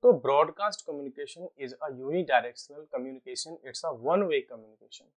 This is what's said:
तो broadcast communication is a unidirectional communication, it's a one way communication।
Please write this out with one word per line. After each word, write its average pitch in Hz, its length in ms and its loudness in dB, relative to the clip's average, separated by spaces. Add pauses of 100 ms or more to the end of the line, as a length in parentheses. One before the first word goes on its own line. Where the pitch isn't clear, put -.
तो 240 180 10
broadcast 156 640 2
communication 143 600 -10 (140)
is 127 180 -10
a 151 120 -8 (100)
unidirectional 143 840 0 (120)
communication, 131 680 -8
it's 135 220 -10
a 156 160 -4
one 175 240 4
way 147 240 2
communication। 110 580 -20 (100)